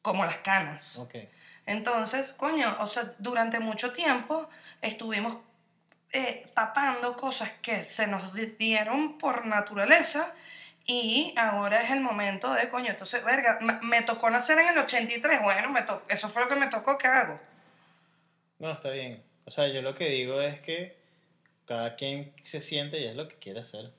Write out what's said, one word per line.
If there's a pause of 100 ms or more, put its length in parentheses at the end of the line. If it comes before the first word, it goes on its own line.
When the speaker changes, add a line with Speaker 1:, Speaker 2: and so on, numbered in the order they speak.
Speaker 1:
Como
las
canas.
Speaker 2:
Ok. (520)
Speaker 1:
Entonces,
coño,
o
sea,
durante
mucho
tiempo (320)
estuvimos (760)
eh,
tapando
cosas (120)
que
se
nos
di-,
dieron
por
naturaleza (500)
y
ahora
es
el
momento
de,
coño,
entonces,
verga,
me,
me
tocó
nacer
en
el
ochenta
y
tres,
bueno,
me
to-,
eso
fue
lo
que
me
tocó,
¿qué
hago? (1160)
Speaker 2:
No,
está
bien. (220)
O
sea,
yo
lo
que
digo
es
que (680)
cada
quien (100)
se
siente
y
es
lo
que
quiere
hacer.